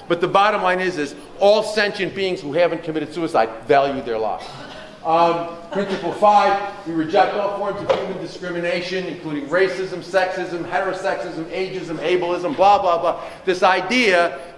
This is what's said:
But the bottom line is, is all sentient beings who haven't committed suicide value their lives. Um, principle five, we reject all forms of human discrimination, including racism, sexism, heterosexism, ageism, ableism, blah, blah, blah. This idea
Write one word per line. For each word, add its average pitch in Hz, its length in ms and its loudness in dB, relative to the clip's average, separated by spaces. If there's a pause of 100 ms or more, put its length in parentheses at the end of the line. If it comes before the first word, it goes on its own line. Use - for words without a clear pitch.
But 170 140 -2
the 175 80 0
bottom 202 340 4
line 180 180 2
is, 185 180 -2
is 143 180 -6 (240)
all 208 220 6
sentient 202 520 -2
beings 190 260 -2
who 147 120 -8
haven't 165 320 2
committed 156 280 -4
suicide 151 360 2 (180)
value 139 360 4
their 113 160 -4
lives. 101 260 -4 (600)
Um, 170 540 2 (120)
principle 190 420 -2
five, 202 720 4
we 165 80 -6
reject 170 400 2
all 202 240 -2
forms 202 200 -4
of - 120 -2
human 185 320 -2
discrimination, 175 840 -4
including 151 440 -6
racism, 180 500 0
sexism, 175 640 -2
heterosexism, 175 840 -4
ageism, 170 480 -6
ableism, 175 580 0
blah, 196 240 6
blah, 175 180 2
blah. 170 240 -2 (220)
This 185 180 0
idea 190 760 4 (180)